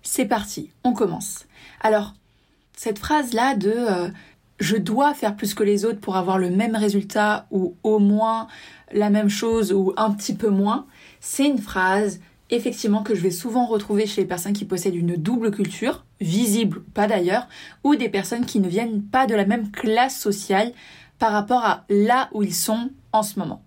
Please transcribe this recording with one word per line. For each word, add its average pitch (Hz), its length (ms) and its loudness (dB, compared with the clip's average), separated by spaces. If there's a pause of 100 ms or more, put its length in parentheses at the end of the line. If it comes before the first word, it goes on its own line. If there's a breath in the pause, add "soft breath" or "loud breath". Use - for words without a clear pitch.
C'est - 240 -2
parti, 202 460 -4 (120)
on 247 100 2
commence. - 520 -4 (360 loud breath)
Alors, 208 320 2 (600)
cette 208 220 -6
phrase-là 262 580 0
de, 202 200 0
euh, « 196 340 0 (500 loud breath)
je 196 180 0
dois 233 360 2
faire 208 220 -4
plus 202 180 -4
que 220 100 0
les 202 220 2
autres 220 140 -2
pour 190 160 -4
avoir 190 240 2
le 180 100 0
même 220 260 0
résultat 208 760 0
ou 185 320 -2
au 214 160 2
moins 220 480 2 (440 loud breath)
la 208 200 2
même 208 180 4
chose 226 440 0
ou 190 240 2
un 214 140 2
petit 208 220 -4
peu 220 160 -2
moins », 208 380 0 (320 loud breath)
c'est - 280 0
une 262 140 0
phrase 190 580 0 (320 loud breath)
effectivement 226 500 0
que 214 140 -2
je 170 60 -2
vais 180 100 2
souvent 240 340 -2
retrouver 214 400 0
chez 202 160 -4
les 180 60 0
personnes 180 260 -4
qui 202 120 -4
possèdent 180 300 -2
une 170 200 0
double 220 340 0
culture, - 560 -4 (160)
visible 202 560 0
ou - 140 -18
pas 208 160 0
d'ailleurs, 202 400 0 (360 loud breath)
ou 294 120 6
des 247 120 -2
personnes 226 380 -2
qui - 140 -2
ne 185 100 2
viennent 214 320 -2
pas 262 240 2
de 233 80 0
la 202 120 2
même 214 260 0
classe 247 480 0
sociale 202 520 0 (460 loud breath)
par 226 140 2
rapport 214 340 2
à 190 240 0
là 226 440 4
où 214 100 0
ils 170 100 -2
sont 233 380 -2 (220)
en 214 100 4
ce 208 160 -8
moment. 180 280 -8